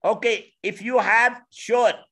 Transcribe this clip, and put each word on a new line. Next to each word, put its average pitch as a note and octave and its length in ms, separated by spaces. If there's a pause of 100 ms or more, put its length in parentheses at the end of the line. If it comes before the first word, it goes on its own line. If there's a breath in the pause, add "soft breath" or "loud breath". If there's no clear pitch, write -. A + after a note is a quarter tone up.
Okay, G#3+ 580
if G3 200
you B3 180
have, A3+ 500
sure. A#3 440 (180)